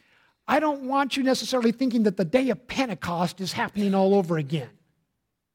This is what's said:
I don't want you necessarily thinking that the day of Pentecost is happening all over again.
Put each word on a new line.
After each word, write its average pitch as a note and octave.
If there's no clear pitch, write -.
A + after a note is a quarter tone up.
I C4
don't D4
want C4+
you C4+
necessarily B3
thinking A#3+
that G#3
the G3
day C4
of -
Pentecost F3+
is F3+
happening G3+
all F#3+
over F3
again. C#3+